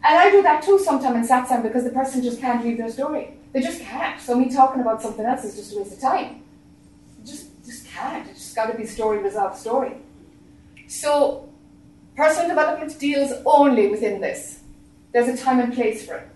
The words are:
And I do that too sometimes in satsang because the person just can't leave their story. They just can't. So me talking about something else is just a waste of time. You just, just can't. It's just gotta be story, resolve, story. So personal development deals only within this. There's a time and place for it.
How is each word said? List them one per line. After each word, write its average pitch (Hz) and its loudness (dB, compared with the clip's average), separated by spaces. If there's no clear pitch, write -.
And 302 6
I 392 8
do 403 8
that 302 4
too 392 6
sometimes 247 0
in 254 8
satsang 247 0
because 233 -2
the 247 -4
person 262 -2
just 240 -6
can't 240 -2
leave 233 -2
their 226 -6
story. 285 -8
They 262 0
just - -6
can't. - -8
So 240 -4
me 254 2
talking 262 4
about 220 -2
something 214 -8
else 262 -2
is 196 -10
just 208 -16
a 202 -6
waste 196 -8
of - -20
time. - -4
You - -20
just, - -20
just - -20
can't. - -10
It's - -20
just - -16
gotta 226 -2
be 220 -8
story, 214 -2
resolve, 196 -2
story. 247 -2
So - 0
personal 311 2
development 302 -2
deals 277 0
only 277 6
within 208 -2
this. - -10
There's 240 4
a 247 -4
time 254 2
and 233 0
place 220 -2
for - -12
it. - -14